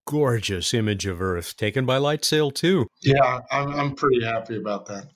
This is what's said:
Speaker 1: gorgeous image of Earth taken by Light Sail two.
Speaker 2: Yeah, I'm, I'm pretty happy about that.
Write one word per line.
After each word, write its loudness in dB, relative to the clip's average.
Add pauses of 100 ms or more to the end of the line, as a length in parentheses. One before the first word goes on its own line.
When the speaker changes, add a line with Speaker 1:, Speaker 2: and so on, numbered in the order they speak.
Speaker 1:
gorgeous 0
image 0
of -4
Earth -4
taken -2
by 2
Light 0
Sail 2
two. 2 (160)
Speaker 2:
Yeah, 4 (100)
I'm, -2
I'm -2
pretty 2
happy -4
about -6
that. -14